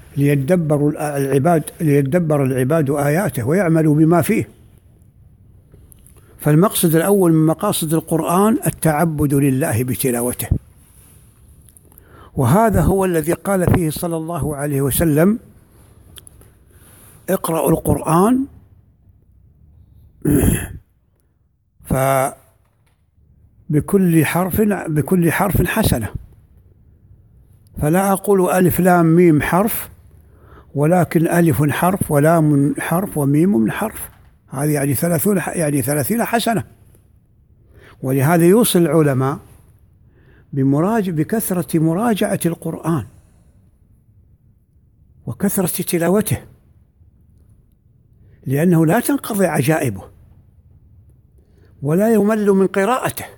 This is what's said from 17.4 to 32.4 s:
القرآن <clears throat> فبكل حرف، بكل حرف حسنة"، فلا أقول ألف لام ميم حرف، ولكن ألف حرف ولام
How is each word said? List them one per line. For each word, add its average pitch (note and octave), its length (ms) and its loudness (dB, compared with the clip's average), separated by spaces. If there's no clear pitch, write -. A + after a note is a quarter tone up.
القرآن F3 760 0
<clears throat> - 480 0
فبكل D#3+ 540 2
حرف، F3+ 360 -2
بكل E3 440 0
حرف F3+ 340 0
حسنة"، B2 420 0
فلا F#3 340 0
أقول F#3+ 380 0
ألف F3+ 300 2
لام F3 260 4
ميم D#3+ 360 4
حرف، - 460 -2
ولكن D#3+ 540 0
ألف E3 340 2
حرف E3+ 480 -2
ولام D3+ 680 2